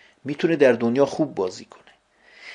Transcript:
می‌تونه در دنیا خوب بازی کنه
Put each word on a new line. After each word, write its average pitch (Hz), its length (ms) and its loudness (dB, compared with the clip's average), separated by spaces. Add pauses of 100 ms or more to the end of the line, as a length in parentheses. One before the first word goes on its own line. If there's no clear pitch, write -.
(240)
می‌تونه 160 320 -2
در 135 160 6
دنیا 117 340 2
خوب 139 280 -4
بازی 92 300 -6
کنه - 180 -20 (720)